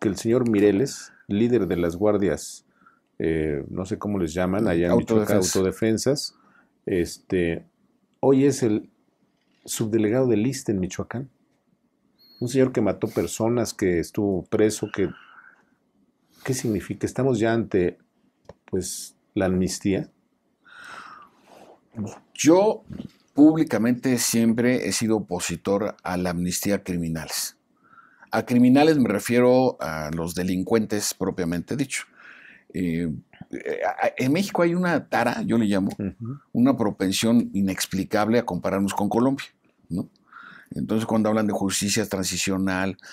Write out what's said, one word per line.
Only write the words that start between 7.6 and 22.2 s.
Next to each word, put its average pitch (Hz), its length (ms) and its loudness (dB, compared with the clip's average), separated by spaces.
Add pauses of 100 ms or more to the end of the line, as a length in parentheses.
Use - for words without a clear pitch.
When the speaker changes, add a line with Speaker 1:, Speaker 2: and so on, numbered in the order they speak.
Speaker 1:
hoy 135 260 4
es 135 160 0
el 110 280 0 (760)
subdelegado 113 600 0
del 110 200 2
issste 131 260 -4
en 95 80 0
Michoacán? 104 480 -6 (1120)
Un 123 80 -4
señor 131 240 4
que 127 80 0
mató 101 280 0
personas, 113 640 -2
que 90 240 0
estuvo 95 460 -2
preso, 107 500 0
que... 95 140 0 (1400)
¿qué 135 100 -2
significa? 107 520 -4
¿Estamos 127 320 0
ya 113 140 2
ante, 104 460 0 (720)
pues, - 440 -6 (200)
la 98 120 0
amnistía? 92 640 -2 (2250)